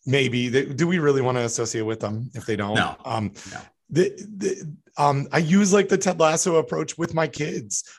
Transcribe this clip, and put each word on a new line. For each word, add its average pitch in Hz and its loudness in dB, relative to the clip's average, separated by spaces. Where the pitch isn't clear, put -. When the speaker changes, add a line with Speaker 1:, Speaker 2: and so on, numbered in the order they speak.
Speaker 1:
Maybe 123 2
they, 135 2
do 143 0
we 175 2
really 143 4
want 127 2
to 120 2
associate 113 -2
with 110 -4
them 110 -6
if 113 -12
they 110 -2
don't? 104 -2
Speaker 2:
No. 82 0
Speaker 1:
Um, 113 -4
Speaker 2:
No. - -12
Speaker 1:
the, 185 2
the, 185 -6
um, 143 2
I 143 2
use, 185 4
like, 196 4
the 196 2
Ted 180 0
Lasso 160 4
approach 156 -2
with 165 -4
my 160 0
kids 147 -6